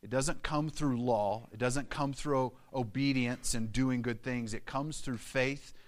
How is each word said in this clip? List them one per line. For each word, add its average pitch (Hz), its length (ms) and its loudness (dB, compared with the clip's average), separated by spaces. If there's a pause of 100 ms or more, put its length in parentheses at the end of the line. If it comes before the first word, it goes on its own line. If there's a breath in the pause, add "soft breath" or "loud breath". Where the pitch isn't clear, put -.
It 101 80 -14
doesn't 127 320 0
come 151 280 0
through 135 320 0
law. 113 500 2
It 107 80 -12
doesn't 123 300 0
come 139 240 -2
through 131 400 0 (200 loud breath)
obedience 127 800 0
and 113 200 0
doing 127 280 4
good 117 220 -2
things. 120 300 -2
It 110 120 -6
comes 143 340 -4
through 127 180 -2
faith 135 560 -2 (140 soft breath)